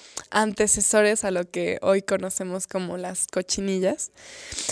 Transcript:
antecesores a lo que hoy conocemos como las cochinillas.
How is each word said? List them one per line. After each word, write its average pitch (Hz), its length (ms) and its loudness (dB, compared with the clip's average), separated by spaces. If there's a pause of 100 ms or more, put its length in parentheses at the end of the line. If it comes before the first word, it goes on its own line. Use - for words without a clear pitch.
(300)
antecesores 214 920 4
a 202 80 0
lo 180 180 -2
que 175 320 -2
hoy 196 200 4
conocemos 190 640 -4
como 180 300 -4
las 185 300 -4
cochinillas. 190 840 -2 (600)